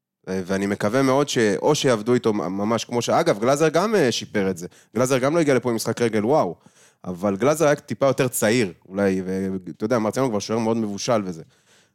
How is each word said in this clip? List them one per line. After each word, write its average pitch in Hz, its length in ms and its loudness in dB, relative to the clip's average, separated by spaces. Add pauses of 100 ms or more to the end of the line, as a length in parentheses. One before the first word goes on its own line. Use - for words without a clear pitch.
(280)
אה, 95 180 -4
ואני 95 200 -2
מקווה 104 360 0
מאוד 135 280 2
ש-, - 80 -4
או 110 380 2
שיעבדו 120 380 2
איתו 117 200 2
ממש 101 520 -2
כמו 120 160 -2
ש-, - 80 -2
אגב, 143 300 2
גלאזר 143 300 2
גם, 190 260 0
אה, 135 160 2
שיפר 98 380 -2
את 90 80 -4
זה. 87 100 -12 (280)
גלאזר 127 220 2
גם 139 180 0
לא 170 40 2
הגיע 143 140 4
לפה 123 160 0
עם 117 60 0
משחק 113 260 -4
רגל, 107 240 0
וואו. 117 300 0 (500)
אבל 90 300 -2
גלאזר 147 300 2
היה 147 100 4
טיפה - 300 -4
יותר 131 220 2
צעיר, 110 460 0 (160)
אולי, 95 360 0
ואתה 95 600 -6
יודע, 117 140 0
מרציאנו 113 300 0
כבר 104 100 -2
שוער 110 200 -4
מאוד 113 180 0
מבושל 107 480 -2
וזה. 80 180 -10 (520)